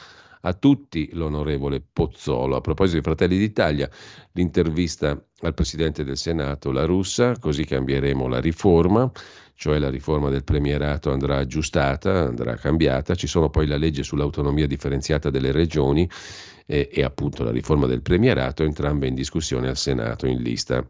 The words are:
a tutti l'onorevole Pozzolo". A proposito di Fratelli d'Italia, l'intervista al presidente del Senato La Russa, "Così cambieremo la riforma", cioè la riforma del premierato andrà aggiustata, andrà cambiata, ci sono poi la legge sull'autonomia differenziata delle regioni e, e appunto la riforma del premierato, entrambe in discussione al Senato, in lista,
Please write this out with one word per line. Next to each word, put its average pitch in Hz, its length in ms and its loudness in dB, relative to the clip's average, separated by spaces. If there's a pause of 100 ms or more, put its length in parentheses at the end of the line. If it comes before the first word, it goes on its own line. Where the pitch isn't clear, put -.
(420)
a 92 100 -2
tutti 90 600 2
l'onorevole 73 680 -2 (100)
Pozzolo". 67 640 -2
A 64 40 -2
proposito 82 380 0
di 76 40 -2
Fratelli 87 360 2
d'Italia, 87 520 0 (420)
l'intervista 82 880 0 (220)
al 85 140 -4
presidente 78 500 -2
del 67 120 -6
Senato 71 540 -4
La 67 140 0
Russa, 95 540 0
"Così 78 260 -2
cambieremo 67 640 0
la 62 120 -2
riforma", 90 680 4 (440)
cioè 76 240 0
la 71 120 0
riforma 71 400 -2
del 69 140 -2
premierato 71 640 0
andrà 69 280 0
aggiustata, 71 880 0
andrà 60 280 -4
cambiata, 71 600 0
ci - 120 -4
sono 78 240 2
poi 78 160 2
la 73 100 0
legge 73 260 0
sull'autonomia 73 640 0
differenziata 71 640 -2
delle 67 220 0
regioni 76 560 2 (560)
e, 73 280 -2
e 73 100 2
appunto 69 400 -2
la 58 80 -2
riforma 67 360 2
del 62 160 0
premierato, 82 600 2
entrambe 73 460 0
in 64 60 -2
discussione 65 540 -4
al 67 80 -4
Senato, 58 500 -2
in 64 160 0
lista, 62 480 -4